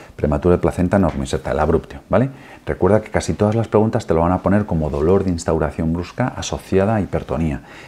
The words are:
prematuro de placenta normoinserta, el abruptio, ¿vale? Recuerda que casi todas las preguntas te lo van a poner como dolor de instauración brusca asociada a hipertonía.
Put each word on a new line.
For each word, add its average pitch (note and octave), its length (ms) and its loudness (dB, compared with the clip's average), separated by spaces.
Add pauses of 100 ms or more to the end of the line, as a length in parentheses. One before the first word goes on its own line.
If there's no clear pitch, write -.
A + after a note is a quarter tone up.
(160)
prematuro D2+ 380 2
de E2 60 2
placenta F2+ 380 0
normoinserta, C#2+ 520 -2
el C2+ 80 -2
abruptio, D#2 520 0
¿vale? A2+ 180 2 (380)
Recuerda F#2+ 340 2
que G#3+ 100 -8
casi F2 220 -2
todas G#2 220 2
las A2+ 140 -2
preguntas A2 380 2
te - 60 -2
lo D#2+ 80 4
van E2+ 120 2
a F#2 100 0
poner G2+ 240 2
como D#2 240 -2
dolor F2 340 2
de F#2+ 60 0
instauración D#2+ 640 -2
brusca F2 340 -4
asociada F#2+ 680 -2
a G#2 40 0
hipertonía. D2 600 -4 (260)